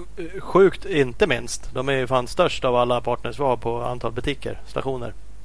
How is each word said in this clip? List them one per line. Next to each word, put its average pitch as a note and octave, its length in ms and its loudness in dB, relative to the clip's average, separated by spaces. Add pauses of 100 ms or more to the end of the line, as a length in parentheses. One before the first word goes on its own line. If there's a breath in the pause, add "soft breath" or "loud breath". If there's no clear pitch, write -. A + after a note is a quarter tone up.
(400)
Sjukt, - 460 4
inte C#3+ 420 2
minst. A#2+ 460 -2
De C3 160 -2
är C#3 40 2
ju C3 140 0
fan B2 200 2
störst - 380 0
av B2 100 4
alla A#2+ 260 4
partners A#2+ 380 -4
vi C#3+ 40 0
har B2+ 140 2
på A#2 240 -4
antal A#2+ 300 -2
butiker, A2+ 540 -4
stationer. C3 480 -4 (320)